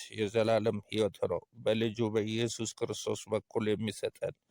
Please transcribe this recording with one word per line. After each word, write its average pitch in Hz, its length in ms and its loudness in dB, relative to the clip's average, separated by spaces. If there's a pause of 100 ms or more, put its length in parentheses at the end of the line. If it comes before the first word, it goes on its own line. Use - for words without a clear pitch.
(120)
የዘላለም 110 720 2
ሕይወት 104 380 0
ነው 90 180 0 (180)
በልጁ 110 400 0 (120)
በኢየሱስ 110 640 0
ክርስቶስ 107 540 -4
በኩል 110 380 -2
የሚሰጠን። - 680 -2 (160)